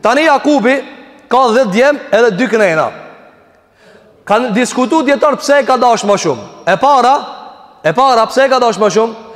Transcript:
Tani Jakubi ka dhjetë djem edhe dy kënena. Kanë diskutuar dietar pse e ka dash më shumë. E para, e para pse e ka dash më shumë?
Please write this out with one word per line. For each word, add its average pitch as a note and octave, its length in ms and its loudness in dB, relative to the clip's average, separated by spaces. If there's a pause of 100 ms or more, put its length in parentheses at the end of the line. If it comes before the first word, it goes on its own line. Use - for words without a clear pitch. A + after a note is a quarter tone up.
Tani C4 240 0
Jakubi C#4 560 2 (480)
ka A#3+ 80 0 (160)
dhjetë A#3+ 180 0
djem C4 280 2 (120)
edhe A3+ 260 2
dy B3 120 -2
kënena. E3+ 380 0 (1400)
Kanë A#3 300 0
diskutuar B3+ 500 0
dietar C#4 320 0
pse C#4+ 240 2
e A3+ 40 -2
ka B3+ 120 0
dash A#3 280 0
më G3+ 180 2
shumë. A#2 240 -4 (200)
E F3+ 140 0
para, C4 320 2 (720)
e D#3+ 100 0
para B3 360 2
pse C4+ 160 2
e C4+ 40 0
ka C4 120 2
dash A3 200 -2
më G#3 140 2
shumë? A3 200 0 (200)